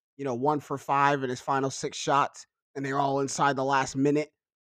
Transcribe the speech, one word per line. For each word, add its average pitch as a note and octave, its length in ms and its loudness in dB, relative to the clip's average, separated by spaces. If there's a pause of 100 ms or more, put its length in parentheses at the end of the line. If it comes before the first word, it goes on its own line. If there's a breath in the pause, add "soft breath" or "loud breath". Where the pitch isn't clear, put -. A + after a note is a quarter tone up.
(160)
you C#3 80 -10
know, C3 100 -4
one C#3 280 0
for C#3+ 160 -8
five C#3+ 460 2
in B2+ 60 -4
his B2 120 -6
final C3+ 280 0
six - 280 -8
shots, - 500 0 (260)
and C#3 120 -6
they're C3+ 140 -2
all C#3 200 0
inside C#3 380 0
the C3 80 0
last C3+ 320 0
minute, D3 340 2 (320)